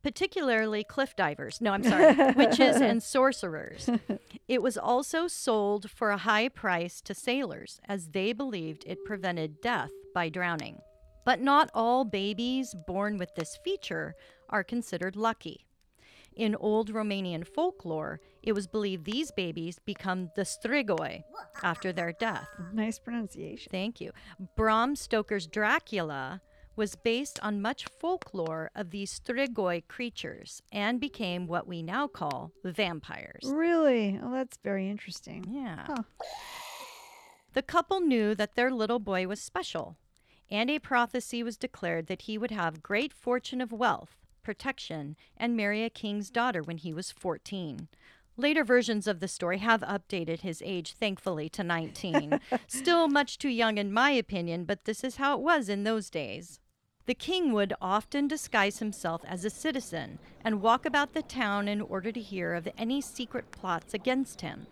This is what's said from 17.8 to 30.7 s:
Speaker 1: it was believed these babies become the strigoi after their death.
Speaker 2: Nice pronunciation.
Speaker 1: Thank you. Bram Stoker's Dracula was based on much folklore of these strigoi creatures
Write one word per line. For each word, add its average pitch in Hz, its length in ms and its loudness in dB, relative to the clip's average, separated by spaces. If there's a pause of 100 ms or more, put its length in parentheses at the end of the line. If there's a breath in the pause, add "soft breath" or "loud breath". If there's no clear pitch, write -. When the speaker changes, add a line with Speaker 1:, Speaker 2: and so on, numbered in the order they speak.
Speaker 1:
it 226 120 2
was 196 140 0
believed 190 380 -2
these 262 260 -2
babies 170 540 -4
become 185 500 -4
the 196 60 0
strigoi 202 800 0 (380)
after 180 320 -2
their 170 180 -2
death. 196 360 -4 (260)
Speaker 2:
Nice 220 260 -2
pronunciation. 226 720 -8
Speaker 1:
Thank 196 300 -4
you. - 100 -10 (460 loud breath)
Bram 226 380 4
Stoker's 208 520 0
Dracula 180 960 -2 (340 soft breath)
was 214 200 -2
based 240 480 -2
on 208 180 -2
much 226 240 -4
folklore 165 920 -4
of 190 140 -8
these 196 300 -8
strigoi 233 680 0
creatures - 840 -10